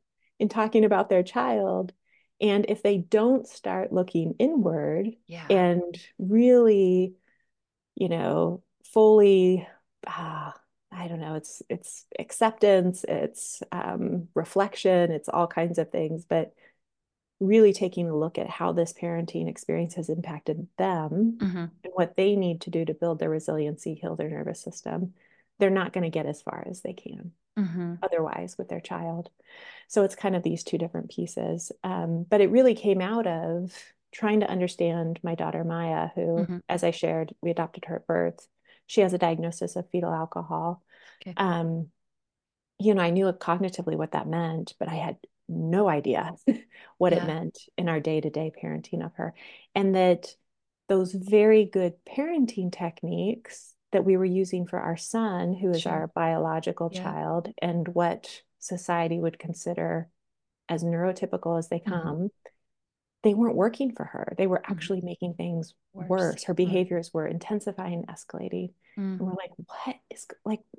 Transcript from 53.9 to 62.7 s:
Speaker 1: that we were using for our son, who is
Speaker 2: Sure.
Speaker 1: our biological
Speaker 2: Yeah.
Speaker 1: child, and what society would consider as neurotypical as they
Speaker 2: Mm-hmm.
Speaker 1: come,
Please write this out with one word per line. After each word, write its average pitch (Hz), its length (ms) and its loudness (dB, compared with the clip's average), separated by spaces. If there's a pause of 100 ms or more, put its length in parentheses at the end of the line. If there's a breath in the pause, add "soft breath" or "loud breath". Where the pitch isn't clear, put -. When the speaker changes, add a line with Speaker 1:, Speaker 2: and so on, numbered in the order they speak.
Speaker 1:
that 185 120 2
we 190 140 6
were 190 80 2
using 185 400 0
for 180 120 -4
our 165 200 -4
son, 185 560 -2
who 185 160 -2
is 165 120 0
Speaker 2:
Sure. 170 100 -2
Speaker 1:
our 160 160 -2
biological 165 840 -2
Speaker 2:
Yeah. 180 100 -8
Speaker 1:
child, 160 500 -4 (100)
and 170 260 -2
what 175 540 -4 (160)
society 170 600 -4
would 165 200 -4
consider 170 720 -6 (580)
as 165 160 -4
neurotypical 170 760 -2
as 165 100 -6
they 170 120 -4
Speaker 2:
Mm-hmm. 196 100 -6
Speaker 1:
come, 165 400 -4 (920)